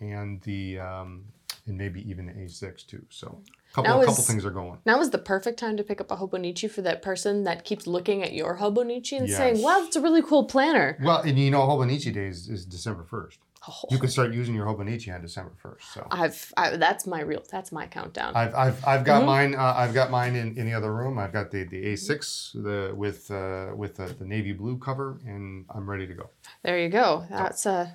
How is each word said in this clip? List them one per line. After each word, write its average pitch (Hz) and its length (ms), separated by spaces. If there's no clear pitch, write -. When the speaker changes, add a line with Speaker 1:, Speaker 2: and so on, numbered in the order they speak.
Speaker 1:
and 104 400
the, 95 380
um, 92 440
and 101 120
maybe 95 320
even 90 160
the 90 180
A 90 60
six 92 340
too. - 260
So - 320
a - 20
couple, - 160
Speaker 2:
Now 262 120
Speaker 1:
a 254 40
couple 220 160
Speaker 2:
is - 60
Speaker 1:
things 107 160
are 98 80
going. 90 340
Speaker 2:
Now 233 140
is 302 120
the - 60
perfect 202 420
time 220 180
to 208 60
pick 202 180
up 190 100
a 190 60
Hobonichi 185 520
for 208 120
that 165 200
person 202 440
that 170 180
keeps 202 240
looking 180 340
at - 120
your 170 240
Hobonichi 240 600
and 254 120
saying, 247 260
Speaker 1:
Yes. 220 80
Speaker 2:
"Wow, 349 180
that's 330 140
a 302 60
really 320 200
cool 285 220
planner." 254 580
Speaker 1:
Well, 160 200
and 143 180
you 139 120
know, 139 100
Hobonichi 135 520
Day 98 140
is, 90 220
is 92 160
December 90 400
first. - 340
Speaker 2:
Oh. - 40
Speaker 1:
You 131 80
can 131 120
start 123 220
using 120 240
your 104 100
Hobonichi 107 480
on 87 80
December 85 360
first. - 360
So - 160
Speaker 2:
I've, 165 460
I, 165 220
that's 175 280
my 175 140
real, 151 320
that's 190 220
my 160 120
countdown. - 480
Speaker 1:
I've, 117 220
I've, 131 320
I've 135 160
got 143 140
Speaker 2:
Mm-hmm. 135 80
Speaker 1:
mine. 139 300
Uh, 131 200
I've 123 180
got 131 160
mine 123 280
in, 113 200
in 117 100
the 113 60
other 107 200
room. 127 260
I've 98 140
got 104 180
the, 98 140
the 95 220
A 104 100
six, - 580
the, 101 400
with, 101 340
uh, 95 460
with 104 220
the, 95 80
the 90 200
navy 101 280
blue 110 240
cover, 135 480
and 98 440
I'm 101 200
ready 95 180
to 90 60
go. - 160
Speaker 2:
There 175 160
you 170 80
go. 175 400
Speaker 1:
So 196 80
Speaker 2:
That's, 190 300
uh, 180 300